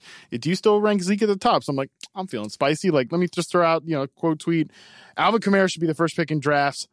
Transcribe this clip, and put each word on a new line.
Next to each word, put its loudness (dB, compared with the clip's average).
do -8
you 0
still 2
rank 2
Zeke -2
at 4
the 0
top?" 2
So -4
I'm -4
like, -4
"I'm -8
feeling -8
spicy. 0
Like, 0
let -2
me 0
just -4
throw 2
out, 2
you -2
know, -2
a -4
quote -2
tweet. -2
Alvin 2
Kamara 4
should -10
be 0
the 0
first 0
pick -2
in -2
drafts. 0